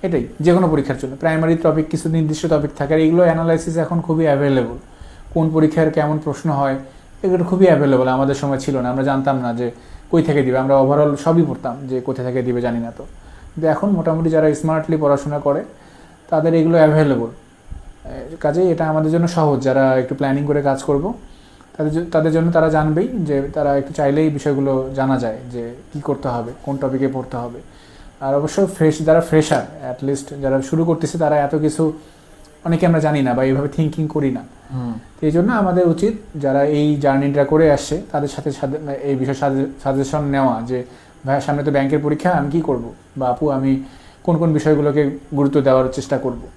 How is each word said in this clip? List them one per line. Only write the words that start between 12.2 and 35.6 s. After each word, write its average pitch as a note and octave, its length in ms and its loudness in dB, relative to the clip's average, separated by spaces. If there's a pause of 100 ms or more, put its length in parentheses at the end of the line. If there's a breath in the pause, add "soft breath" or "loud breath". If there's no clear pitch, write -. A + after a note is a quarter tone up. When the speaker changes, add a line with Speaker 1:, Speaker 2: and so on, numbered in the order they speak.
Speaker 1:
থেকে B2+ 180 -2
দিবে A#2+ 200 -2
জানি A#2 180 -2
না A#2 180 -8
তো। C3+ 60 -16
কিন্তু - 640 -10
এখন D#3 220 0
মোটামুটি E3 400 0
যারা D#3 260 2
স্মার্টলি D#3+ 420 -2
পড়াশোনা D3 420 0
করে, C#3+ 240 -2 (640 loud breath)
তাদের E3 240 2
এগুলো E3 240 4
অ্যাভেলেবল। D3+ 500 4 (800)
এ, - 340 -14
কাজেই E3+ 320 2
এটা E3 180 0
আমাদের D#3 220 2
জন্য E3+ 160 2
সহজ, D3+ 360 2
যারা C3+ 320 4
একটু C3 200 0
প্ল্যানিং C#3 300 0
করে D3 160 0
কাজ C3+ 220 0
করব, D3+ 300 0 (640 loud breath)
তাদের D3+ 160 -2
জ-, E3+ 180 -4
তাদের D#3+ 200 2
জন্য E3 200 2
তারা D#3+ 180 4
জানবেই D#3 380 0
যে D3+ 340 -2 (120)
তারা C#3+ 240 0
একটু C#3 160 -4
চাইলেই D3+ 360 2
বিষয়গুলো C#3 680 -2
জানা C3+ 220 0
যায় A#2 200 -4 (140)
যে A#2+ 220 -8 (200)
কী D3 80 -8
করতে C#3+ 260 -4
হবে, A#2+ 240 -6 (120)
কোন C#3 140 -6
টপিকে C3+ 360 -2
পড়তে B2+ 240 -8
হবে। A#2+ 220 -10 (600 loud breath)
আর C#3 160 -2
অবশ্য D#3 320 0
ফ্রেশ, D#3 320 0
যারা D#3+ 220 4
ফ্রেশার, C3+ 800 0
at C3+ 80 -4
least C#3 320 -6
যারা C3+ 200 0
শুরু D#3+ 240 0
করতেছে, E3 320 -2
তারা D3+ 200 2
এত C#3+ 180 0
কিছু D3+ 380 0 (720 loud breath)
অনেকে E3+ 200 0
আমরা E3 140 4
জানি D3+ 220 2
না B2+ 120 0
বা C3 100 0
এইভাবে C3+ 240 0
থিঙ্কিং D3+ 400 -2
করি C#3+ 240 -2
না। A#2+ 120 -6 (300)
Speaker 2:
হুম। B2 200 -6
Speaker 1:
তো - 320 -10
এই D3+ 60 2
জন্য F3+ 220 2
আমাদের F3+ 340 2